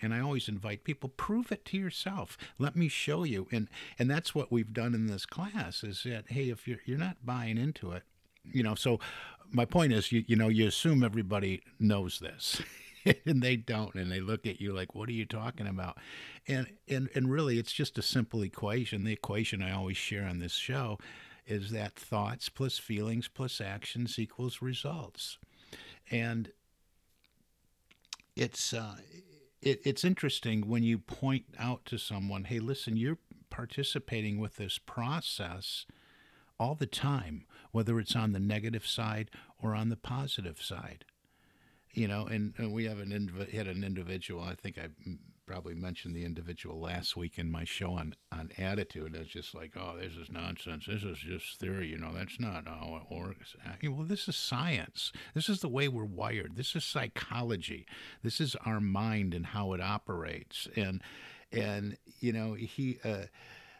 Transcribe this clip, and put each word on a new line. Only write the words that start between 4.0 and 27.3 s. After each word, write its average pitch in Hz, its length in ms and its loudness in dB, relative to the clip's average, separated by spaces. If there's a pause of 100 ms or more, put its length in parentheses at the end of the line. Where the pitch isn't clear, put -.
that's 147 260 2
what 135 160 2
we've 113 220 4
done 120 220 2
in 110 100 4
this 101 200 0
class 202 580 -4
is 101 200 -4
that, 113 260 -4
"Hey, 127 200 2
if 113 180 -4
you're, 120 160 -4
you're 127 140 0
not 175 260 -2
buying 120 340 0
into 120 340 0
it," 90 120 -6 (400)
you 127 200 4
know, 107 120 4
so 120 240 4 (520)
my 120 140 6
point 156 280 8
is, 107 180 6
you, 113 160 6
you 117 80 8
know, 110 140 8
you 110 180 8
assume 135 360 8
everybody 101 580 2 (180)
knows 101 400 6
this, - 420 -2 (340)
<laughs> - 300 6
and 147 160 6
they 127 140 4
don't, 110 400 0
and 92 160 0
they 95 100 0
look 104 240 -2
at 104 160 -4
you 101 120 -2
like, 92 220 -4
"What 107 140 -6
are 120 40 -2
you 110 120 0
talking 110 420 -4
about?" 92 300 -4 (500)
And, 131 200 0 (200)
and, 131 280 0
and 127 160 4
really, 139 280 4
it's 113 140 -2
just - 240 0
a 117 40 -2
simple 117 400 2
equation. 107 640 0
The 110 100 2
equation 104 480 0
I 92 120 0
always 95 240 0
share 101 280 -2
on 87 140 -2
this 87 140 -2
show 123 440 -2 (480)
is 104 260 -2
that 104 240 -2
thoughts 107 540 -2
plus - 280 -2
feelings 113 500 0
plus - 320 -4
actions 104 600 -4
equals 120 420 -4
results. - 760 -6 (720)
And 117 420 0 (1800)